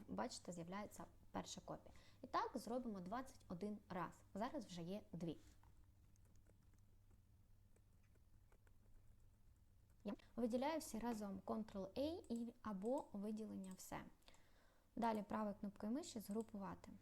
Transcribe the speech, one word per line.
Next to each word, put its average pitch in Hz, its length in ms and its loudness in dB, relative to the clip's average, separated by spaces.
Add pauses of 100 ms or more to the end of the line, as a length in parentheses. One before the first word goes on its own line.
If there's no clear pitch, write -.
бачите, 202 440 0
з'являється 180 520 -4 (280)
перша 185 300 -2
копія. - 320 -6 (300)
І 254 40 -8
так 440 280 4
зробимо 226 440 2
двадцять 226 500 -2
один 208 300 0 (100)
раз. 180 220 2 (220)
Зараз 202 320 2
вже 175 180 -2
є 196 180 0 (120)
дві. 165 240 2 (4000)
Я 208 100 0 (220)
виділяю 254 440 6
всі 226 200 0
разом, 208 460 2
Ctrl-A 226 720 2 (100)
і, 233 320 2
або 220 520 4
виділення 202 640 0
все. - 220 -4 (960)
Далі 220 320 6
правою 214 320 4
кнопкою 208 320 0
миші 302 280 2
згрупувати. 202 720 0 (100)